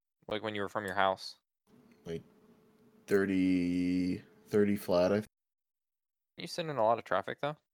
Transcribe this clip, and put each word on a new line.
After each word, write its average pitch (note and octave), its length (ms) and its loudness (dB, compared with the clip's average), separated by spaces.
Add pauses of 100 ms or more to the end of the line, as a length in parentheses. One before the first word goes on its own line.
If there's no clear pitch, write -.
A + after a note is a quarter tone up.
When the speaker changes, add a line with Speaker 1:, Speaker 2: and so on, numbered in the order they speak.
(260)
Speaker 1:
Like, G#2 160 -6
when G#2+ 120 -8
you G#2 80 -4
were F#2+ 80 -6
from G#2+ 160 -4
your F#2 80 -6
house? F#2+ 420 0 (680)
Speaker 2:
Like, E2 160 -8 (840)
thirty, F2+ 1160 2 (260)
thirty G#2 280 2
flat, F#2 360 2
I G2+ 40 2
think. G#2+ 100 -2 (1120)
Speaker 1:
You F3 80 -12
sitting E3 240 -8
in C#3 80 -6
a A2 60 4
lot A2+ 140 4
of G#2+ 60 -12
traffic, - 380 -2
though? D3+ 140 -4 (180)